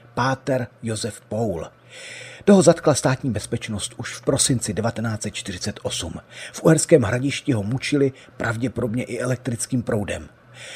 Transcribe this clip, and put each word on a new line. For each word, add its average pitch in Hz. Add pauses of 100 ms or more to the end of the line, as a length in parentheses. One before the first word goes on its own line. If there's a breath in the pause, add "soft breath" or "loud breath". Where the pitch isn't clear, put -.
(140 soft breath)
páter 131 (160)
Josef 110
Poul. 107 (800 loud breath)
Toho 196
zatkla 156
státní 131
bezpečnost 110
už -
v -
prosinci 131
devatenáct 110
set 107
čtyřicet -
osm. - (400 loud breath)
V -
Uherském 160
Hradišti 123
ho 107
mučili 131 (240 loud breath)
pravděpodobně 117
i 113
elektrickým 123
proudem. 87 (480 loud breath)